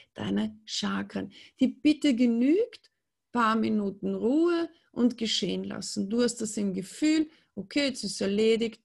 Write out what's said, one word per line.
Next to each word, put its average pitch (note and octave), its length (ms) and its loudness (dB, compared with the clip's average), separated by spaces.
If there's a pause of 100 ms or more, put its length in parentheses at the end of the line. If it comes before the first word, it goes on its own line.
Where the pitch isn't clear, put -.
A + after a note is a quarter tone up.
(140)
deine G#3+ 520 -4
Chakren. G3 640 -6 (280)
Die C4 80 4
Bitte D4+ 460 2
genügt, B3 800 2 (400)
paar A3+ 240 2
Minuten G#3 580 0
Ruhe E4 560 2 (220)
und A#3 260 2
geschehen F#3+ 460 -2
lassen. G3+ 440 -6
Du A#3 140 0
hast A#3+ 160 0
das A3 180 -6
im G3+ 180 -2
Gefühl, D4+ 560 0 (260)
okay, C#4 320 -2
jetzt C4 160 -6
ist G3+ 180 -8
erledigt, A3 640 0